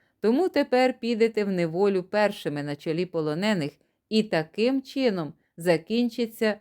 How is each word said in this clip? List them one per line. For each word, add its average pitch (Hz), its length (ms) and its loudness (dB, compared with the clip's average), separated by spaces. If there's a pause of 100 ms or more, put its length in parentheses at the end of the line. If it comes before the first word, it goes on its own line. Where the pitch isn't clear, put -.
(220)
Тому 285 280 2
тепер 254 500 2
підете 226 440 0
в 196 80 -2
неволю 180 520 0
першими 196 600 -2
на 143 120 -6
чолі 170 300 -4
полонених, 165 680 -2 (380)
і 220 140 2
таким 214 580 -2
чином 196 520 -2 (240)
закінчиться 220 1040 0